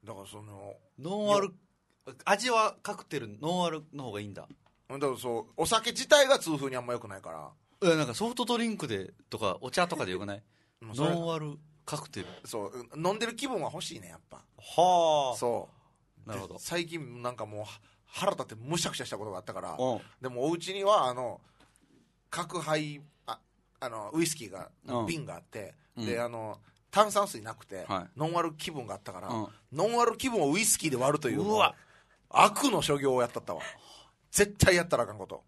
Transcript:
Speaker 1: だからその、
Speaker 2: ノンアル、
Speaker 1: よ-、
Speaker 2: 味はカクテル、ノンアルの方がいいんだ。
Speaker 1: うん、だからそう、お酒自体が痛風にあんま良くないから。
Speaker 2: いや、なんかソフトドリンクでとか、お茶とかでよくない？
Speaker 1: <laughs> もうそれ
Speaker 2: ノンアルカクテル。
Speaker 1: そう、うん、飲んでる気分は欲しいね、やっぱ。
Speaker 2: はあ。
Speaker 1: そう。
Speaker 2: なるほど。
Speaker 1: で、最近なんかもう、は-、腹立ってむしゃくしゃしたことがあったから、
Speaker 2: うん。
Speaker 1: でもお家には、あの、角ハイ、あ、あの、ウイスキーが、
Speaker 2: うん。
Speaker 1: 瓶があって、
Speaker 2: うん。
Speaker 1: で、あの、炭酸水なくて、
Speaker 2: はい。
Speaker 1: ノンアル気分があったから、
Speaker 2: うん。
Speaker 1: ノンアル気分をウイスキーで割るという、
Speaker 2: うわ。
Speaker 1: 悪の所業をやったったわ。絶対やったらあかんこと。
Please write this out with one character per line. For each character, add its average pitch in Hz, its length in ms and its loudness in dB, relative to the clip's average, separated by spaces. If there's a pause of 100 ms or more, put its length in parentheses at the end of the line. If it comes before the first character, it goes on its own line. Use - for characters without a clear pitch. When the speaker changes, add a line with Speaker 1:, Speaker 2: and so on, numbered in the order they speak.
Speaker 1:
だ 104 100 -14
か 95 60 -14
ら 98 80 -16
そ 104 160 -16
の、 101 320 -16 (240)
Speaker 2:
ノ 175 180 -6 (140)
ン 208 60 8
ア - 20 6
ル、 196 60 2
Speaker 1:
よ-、 185 80 -8 (720)
Speaker 2:
味 214 240 4
は 220 340 4
カ 202 140 -6
ク - 80 -18
テ 147 160 -4
ル、 107 80 -10 (100)
ノ 175 240 0
ン - 20 2
ア 170 40 0
ル 156 240 -6
の 143 100 -10
方 120 80 -8
が 101 80 -6
い 104 60 -6
い - 20 -10
ん 98 60 -12
だ。 82 120 -14 (440)
Speaker 1:
う 165 80 -8
ん、 - 20 -8
だ 143 80 2
か 131 60 2
ら 113 40 -6
そ 117 320 -4
う、 - 60 -20
お 160 100 2
酒 220 260 2
自 254 180 -6
体 285 180 10
が 262 100 6
痛 156 200 -2
風 135 120 -2
に 127 60 -6
あ 123 60 -2
ん 120 40 -10
ま 120 60 -4
良 120 80 -2
く 110 80 -14
な 98 100 -12
い 95 40 -14
か 87 100 -12
ら。 78 200 -12 (300)
Speaker 2:
い 180 80 6
や、 165 60 8
な 156 80 2
ん 127 40 0
か 117 60 -6
ソ 208 140 -2
フ 240 80 -4
ト 247 80 0
ド 233 140 0
リ 226 100 0
ン 208 100 -2
ク 147 120 -6
で 98 240 -4 (160)
と 110 100 -8
か、 98 220 0
お 123 100 -10
茶 180 160 2
と 175 80 -4
か 139 100 -2
で 90 60 -4
よ 90 80 -2
く 101 60 -6
な 101 100 -6
い？ 104 80 -16 (200)
Speaker 1:
<laughs> - 200 -20
も 113 80 -14
う 107 60 -10
そ 147 80 2
れ 175 60 2
Speaker 2:
ノ 170 160 -2
ン 165 60 -2
ア 160 60 -4
ル 151 180 -8 (280)
カ - 160 -8
ク - 80 -16
テ 104 120 -10
ル。 - 40 -8 (200)
Speaker 1:
そ 107 200 -8
う、 120 280 -12
う 147 60 -12
ん、 165 60 -4
飲 190 80 2
ん 220 60 -6
で 226 80 -2
る 240 80 -8
気 277 120 -6
分 226 140 -4
は 123 80 -4
欲 180 140 -10
し 165 120 -10
い 117 40 -14
ね、 92 80 -18
や 82 100 -20
っ - 100 -20
ぱ。 - 100 -20 (200)
Speaker 2:
は 160 800 4
あ。 - 20 -8
Speaker 1:
そ 113 320 -2 (560)
う。 - 20 -18
Speaker 2:
な 107 60 -10
る 98 80 -6
ほ 95 60 -10
ど。 87 80 -14
Speaker 1:
で、 - 40 -16
最 170 280 -6
近 131 340 -12
な 123 80 -4
ん 123 60 -10
か 110 100 -8
も 104 140 -12
う、 - 20 -8
は-、 104 60 -10 (400)
腹 196 240 0
立 135 120 -6
っ - 40 -4
て 110 80 -16
む 127 240 -6
し 185 80 -2
ゃ - 20 -2
く - 60 -10
し - 60 -6
ゃ 120 40 -6
し - 60 -10
た 104 80 -8
こ 107 60 -8
と 107 40 -8
が 92 80 -8
あ 92 40 -8
っ - 20 -20
た 110 100 -10
か 92 80 -8
ら、 90 160 -8
Speaker 2:
う 123 200 0
ん。 92 40 -8 (180)
Speaker 1:
で 127 80 -8
も 127 200 -2
お 165 40 2
家 175 220 -4
に 196 100 -4
は、 190 220 6
あ 127 80 0
の、 123 280 -6 (920)
角 170 280 -6
ハ 156 160 0
イ、 147 280 -4 (240)
あ、 113 120 -10 (400)
あ 127 100 -6
の、 107 260 -8
ウ 165 80 4
イ - 20 4
ス 156 80 -2
キ 117 120 -10
ー 95 40 -14
が、 90 220 -12 (160)
Speaker 2:
う 123 160 -2
ん。 - 20 -2
Speaker 1:
瓶 156 200 -6
が 87 100 -10
あ 85 60 -16
っ - 20 -20
て、 98 320 -14 (200)
Speaker 2:
う 120 60 -10
ん。 107 60 -4
Speaker 1:
で、 117 120 -2
あ 120 80 -2
の、 110 300 -8 (320)
炭 208 220 6
酸 202 160 2
水 120 160 -10
な 110 100 -10
く - 140 -18
て、 92 200 -10
Speaker 2:
は 92 200 -2
い。 - 100 -20
Speaker 1:
ノ 156 120 -2
ン 170 100 0
ア - 20 2
ル 160 140 -2
気 160 160 -8
分 131 160 -10
が 101 80 -8
あ - 20 -12
っ - 60 -14
た 104 100 -12
か 90 80 -12
ら、 98 60 -10
Speaker 2:
う 113 160 -4
ん。 95 40 -6 (240)
Speaker 1:
ノ 160 160 0 (120)
ン - 20 6
ア 240 40 8
ル 233 120 2
気 262 100 -2
分 226 140 2
を 139 100 4
ウ 180 80 4
イ 220 60 2
ス - 140 4
キ - 80 -2
ー - 20 2
で 127 80 0
割 135 160 4
る 151 60 0
と 131 100 0
い 107 60 0
う、 104 80 0
Speaker 2:
う 214 100 2
わ。 196 220 4 (540)
Speaker 1:
悪 208 420 6
の 170 100 4
所 143 160 2
業 135 160 2
を 123 80 4
や 120 60 4
っ - 40 -6
た 117 100 -6
っ - 20 -20
た 92 100 -6
わ。 78 80 -6 (680)
絶 208 260 4
対 185 180 8
や 170 100 4
っ - 20 -12
た 143 100 2
ら 117 60 2
あ - 20 2
か 104 80 -12
ん 107 60 -14
こ 92 80 -10
と。 - 200 -12